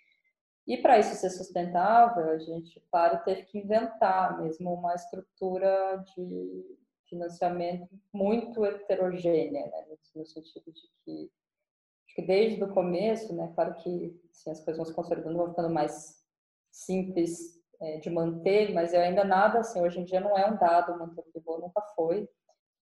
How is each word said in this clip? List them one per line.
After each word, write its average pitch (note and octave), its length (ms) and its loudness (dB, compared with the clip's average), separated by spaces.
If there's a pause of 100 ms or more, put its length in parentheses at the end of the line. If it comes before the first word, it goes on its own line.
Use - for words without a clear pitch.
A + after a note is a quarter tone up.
(680)
E A#3+ 100 -4
pra A#3+ 200 8
isso - 160 2
ser F#3 160 -2
sustentável, F3+ 1000 4
a D#3+ 80 0
gente, E3 420 -12 (100)
claro, E3+ 340 4
teve F#3+ 200 -2
que - 140 -10
inventar G3 840 2
mesmo F3 340 -4
uma F3 200 -2
estrutura F#3+ 1080 -2 (140)
de F3+ 600 -10 (320)
financiamento F3 800 -4 (240)
muito G#3+ 520 0
heterogênea, F3 1000 0
né? D#3 220 -10
No, D#3 320 -18
no D#3 60 -12
sentido - 460 -20
de - 100 -20 (220)
que, D#2 260 -14 (760)
acho - 120 -20
que F3 60 -6
desde G3 420 2
o - 100 -4
começo, F#3 580 0
né? E3 220 -6
Claro F3 200 0
que, F3 460 -8 (120)
assim, - 180 -12
as D#3+ 80 -8
coisas D#3+ 180 -6
vão D#3+ 100 -6
se - 60 -12
consolidando, E3 440 -4
vão F3 140 -2
ficando E3+ 200 -2
mais D3+ 500 -4 (520)
simples, F#3 880 -4 (180)
é, D#3 180 -8
de E3+ 120 -8
manter, E3+ 640 2
mas E3+ 180 0
eu F3 80 6
ainda F3+ 220 2
nada, G3+ 380 4
assim, G#3+ 200 -4
hoje F3 200 0
em F3 40 -6
dia F#3 140 0
não G3+ 180 2
é G3 140 4
um G#3+ 80 -2
dado F3 400 4
manter E3 220 -12
o - 120 -16
pivô, E3 260 -8
nunca F3+ 220 -6 (140)
foi, F3 340 -2 (640)